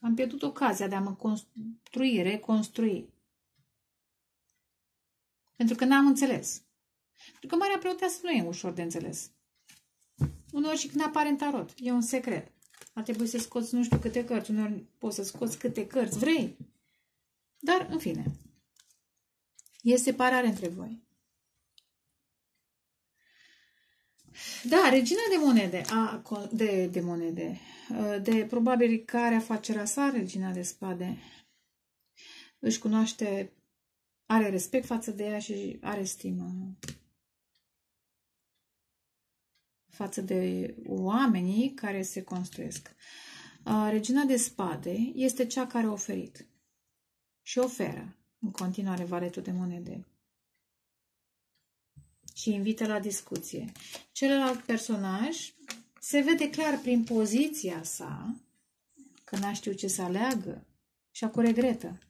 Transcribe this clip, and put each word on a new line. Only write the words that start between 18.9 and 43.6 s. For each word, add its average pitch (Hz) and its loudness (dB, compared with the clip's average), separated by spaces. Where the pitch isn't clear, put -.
e 240 6
separare 254 4
între 190 0
voi. 190 -10
Da, 311 8
regina 262 6
de 381 6
monede, 208 6
a, 220 0
co-, 202 -8
de, 208 2
de 180 -2
monede, 170 -4
de 220 2
probabil 233 4
care 240 2
afacerea 220 -2
sa, 277 2
regina 190 -2
de 180 -4
spade, 180 -6
își 226 0
cunoaște, 214 0
are 220 4
respect 196 0
față 226 -4
de 208 -6
ea 208 -4
și 202 -8
are 196 -4
stimă 185 -6
față - -8
de 185 -2
oamenii 208 2
care 196 -4
se 190 -6
construiesc. 180 -8